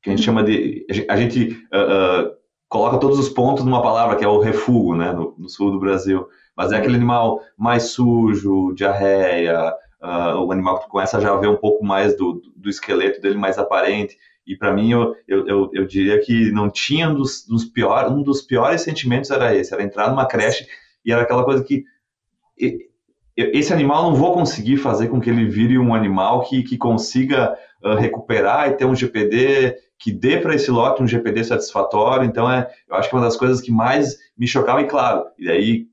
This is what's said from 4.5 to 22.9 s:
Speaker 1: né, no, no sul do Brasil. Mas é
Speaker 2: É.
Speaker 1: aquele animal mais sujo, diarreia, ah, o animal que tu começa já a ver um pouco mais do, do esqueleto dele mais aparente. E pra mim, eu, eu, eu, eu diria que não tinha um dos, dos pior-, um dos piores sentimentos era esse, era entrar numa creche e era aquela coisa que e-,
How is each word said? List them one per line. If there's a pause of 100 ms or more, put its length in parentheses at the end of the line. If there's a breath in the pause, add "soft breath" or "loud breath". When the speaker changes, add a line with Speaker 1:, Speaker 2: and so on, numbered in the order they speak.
Speaker 1:
né,
no,
no
sul
do
Brasil. (300 soft breath)
Mas
é
Speaker 2:
É.
Speaker 1:
aquele
animal (160 loud breath)
mais
sujo,
diarreia, (260 loud breath)
ah,
o
animal
que
tu
começa
já
a
ver
um
pouco
mais
do, (160)
do
esqueleto
dele
mais
aparente. (300 soft breath)
E
pra
mim,
eu, (140 loud breath)
eu,
eu,
eu
diria
que
não
tinha
um
dos,
dos
pior-,
um
dos
piores
sentimentos
era
esse,
era
entrar
numa
creche (360 loud breath)
e
era
aquela
coisa
que (760 loud breath)
e-, (480)